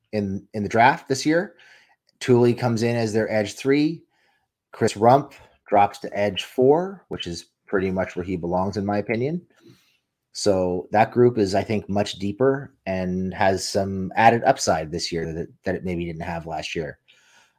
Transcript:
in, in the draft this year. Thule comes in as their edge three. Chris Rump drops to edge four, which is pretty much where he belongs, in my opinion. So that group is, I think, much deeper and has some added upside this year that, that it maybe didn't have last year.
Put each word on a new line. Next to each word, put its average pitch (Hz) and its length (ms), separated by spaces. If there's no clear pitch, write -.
in, 101 400
in 107 100
the 95 60
draft 120 400
this 131 160
year. 170 300
Thule 120 320
comes 117 300
in 120 120
as 113 160
their 110 180
edge 107 260
three. 147 460
Chris - 240
Rump 127 380
drops 101 320
to - 180
edge 101 280
four, 170 640
which 90 180
is 85 200
pretty 95 260
much 92 240
where 90 100
he 92 120
belongs, 90 400
in 98 80
my 101 140
opinion. 127 460
So 92 600
that 110 180
group 120 260
is, 95 160
I 98 100
think, 107 260
much 101 240
deeper 127 600
and 92 480
has 98 340
some 95 480
added 113 300
upside 80 440
this 80 220
year 82 220
that, 82 160
that 92 100
it - 80
maybe 87 220
didn't 82 160
have 85 260
last 78 280
year. 76 220